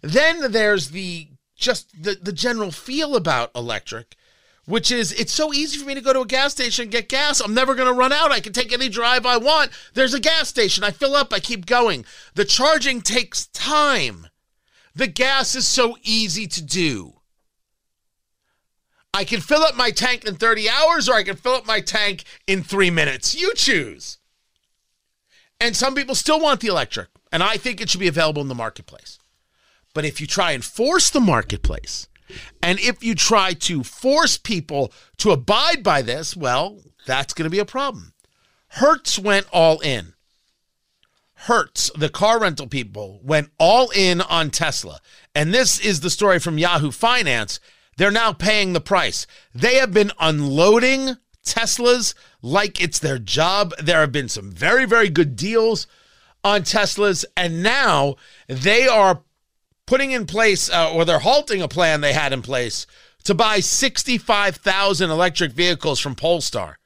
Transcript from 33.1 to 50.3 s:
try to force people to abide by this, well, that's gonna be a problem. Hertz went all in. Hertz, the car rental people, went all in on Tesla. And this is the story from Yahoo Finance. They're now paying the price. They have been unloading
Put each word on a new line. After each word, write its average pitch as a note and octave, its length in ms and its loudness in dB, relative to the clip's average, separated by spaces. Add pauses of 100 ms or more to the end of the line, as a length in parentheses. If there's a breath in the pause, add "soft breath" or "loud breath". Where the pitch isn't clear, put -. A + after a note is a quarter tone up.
try F#3+ 380 2
to D#3+ 300 -4
force C#4+ 540 0
people D3 540 -4 (260 soft breath)
to G#3+ 140 2
abide A#3 500 2
by D#3 220 2
this, C3 340 -6
well, D#3+ 440 -2 (260)
that's C3+ 260 -4
gonna D#3+ 160 -4
be F3+ 80 -2
a G#3 80 -2
problem. A3 480 -10 (540)
Hertz - 500 2
went G3 340 0
all E3 280 4
in. B2 340 -6 (1200)
Hertz, - 640 -2
the D3+ 140 -2
car A3 300 2
rental D3 280 -2
people, G#2 560 -10
went D3 340 0
all A3 380 6
in F#3 260 4
on D#3+ 300 -2
Tesla. G2 480 -4 (340 soft breath)
And D3+ 180 0
this B3+ 280 2
is G3+ 220 -2
the E3+ 100 -2
story G3 260 2
from D#3+ 220 -4
Yahoo D#3 320 0
Finance. F3 680 0 (360 soft breath)
They're G3 160 2
now A3+ 200 2
paying G3 420 0
the E3 60 0
price. D#3+ 460 -2 (300 soft breath)
They A#3 220 2
have C4 140 2
been G3+ 280 4
unloading G#3 1000 2 (260)